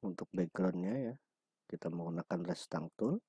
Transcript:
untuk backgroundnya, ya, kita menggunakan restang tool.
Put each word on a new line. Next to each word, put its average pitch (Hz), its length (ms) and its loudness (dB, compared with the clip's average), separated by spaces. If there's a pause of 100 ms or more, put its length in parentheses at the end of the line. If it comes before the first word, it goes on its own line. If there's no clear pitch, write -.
untuk 90 320 -2
backgroundnya, 92 580 2 (140)
ya, 120 60 -4 (500)
kita - 240 -4
menggunakan 170 560 -2
restang - 480 -4
tool. 170 360 0